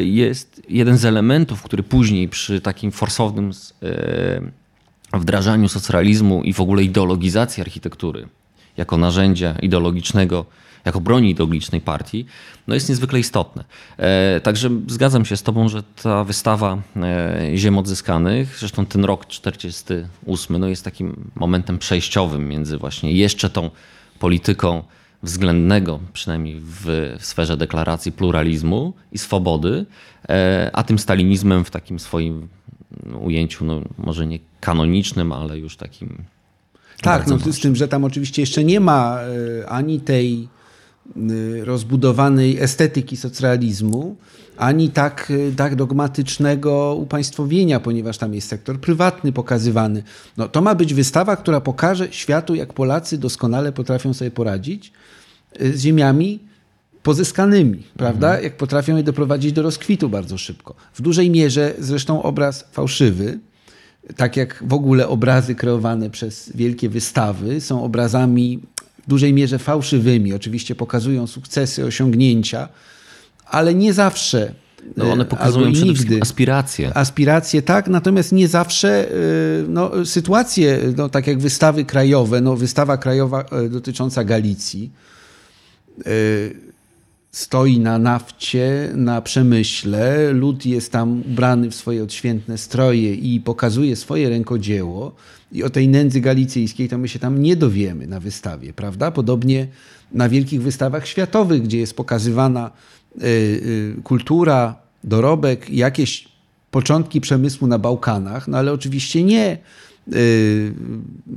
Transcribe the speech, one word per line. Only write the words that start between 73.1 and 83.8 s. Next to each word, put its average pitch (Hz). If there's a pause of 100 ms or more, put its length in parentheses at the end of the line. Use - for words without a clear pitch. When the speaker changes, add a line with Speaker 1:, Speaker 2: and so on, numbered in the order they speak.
Speaker 2:
ale 165
nie 202
zawsze, 180 (440)
Speaker 1:
No, 120
one 120
Speaker 2:
e, -
Speaker 1:
pokazują 123
Speaker 2:
albo 147
i 156
Speaker 1:
przede 160
wszystkim 120
Speaker 2:
nigdy. 110
Speaker 1:
aspiracje. 131
Speaker 2:
Aspiracje, 147
tak, 190
natomiast 185
nie 190
zawsze, 175
e, - (540)
no, 170
sytuacje, 170 (180)
no, 143
tak 135
jak 139
wystawy 147
krajowe, 131
no, 131
wystawa 135
krajowa, 131
e, 127
dotycząca 123